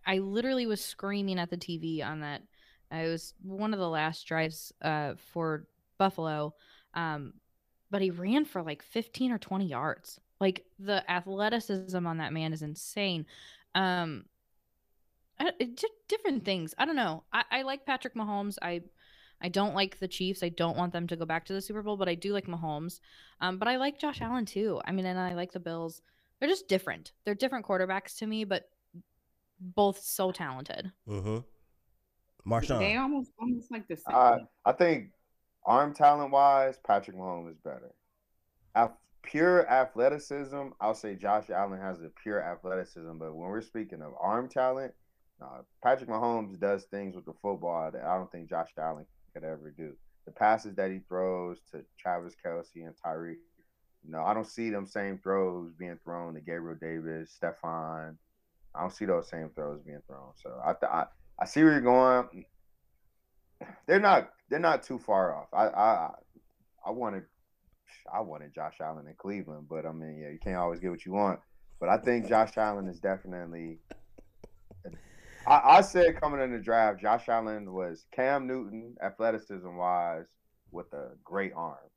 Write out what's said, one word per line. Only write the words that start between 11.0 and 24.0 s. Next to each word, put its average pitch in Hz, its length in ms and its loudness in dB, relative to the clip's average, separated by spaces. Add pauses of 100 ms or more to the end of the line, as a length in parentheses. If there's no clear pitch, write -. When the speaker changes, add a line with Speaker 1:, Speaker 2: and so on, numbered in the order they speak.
Speaker 1:
athleticism 190 960 -2
on 165 120 -2
that 156 160 -4
man 160 180 -2
is 151 80 -6
insane. 160 640 -4 (500)
Um, 180 520 -2 (1120)
I, 349 180 0
it, 247 180 -4
di-, 440 120 -4 (200)
different 403 360 -2
things. 175 320 -2
I 254 80 2
don't 320 100 -2
know. 175 380 -2
I, 226 180 0
I 262 120 0
like 269 240 -6
Patrick 262 280 -4
Mahomes. 208 460 -4
I, 175 220 -4 (580)
I 180 80 -4
don't 196 260 0
like 196 240 0
the 190 100 -4
Chiefs. 185 340 -2
I 175 80 -2
don't 170 260 -2
want 175 160 -2
them 170 140 -4
to 170 100 -4
go 165 80 -6
back 160 220 -2
to 190 80 -6
the 196 80 -4
Super 214 200 -8
Bowl, 208 140 -2
but 185 120 0
I 170 60 0
do 202 200 -4
like 196 120 -2
Mahomes. 165 540 -6 (400)
Um, 185 160 -2
but 214 100 -2
I 254 100 2
like 277 220 -2
Josh 294 220 -4